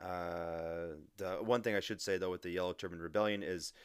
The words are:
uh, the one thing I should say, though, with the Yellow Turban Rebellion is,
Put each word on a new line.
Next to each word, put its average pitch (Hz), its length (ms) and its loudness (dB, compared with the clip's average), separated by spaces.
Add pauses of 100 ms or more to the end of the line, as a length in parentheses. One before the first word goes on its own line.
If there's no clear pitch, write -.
uh, 85 960 -2 (220)
the 95 240 -2
one 117 180 4
thing 107 160 2
I 98 40 4
should 101 200 -2
say, 98 160 2
though, 92 140 2
with 90 100 -2
the 90 100 -4
Yellow 90 220 2
Turban 85 260 -6
Rebellion 101 440 2
is, 87 320 -2 (100)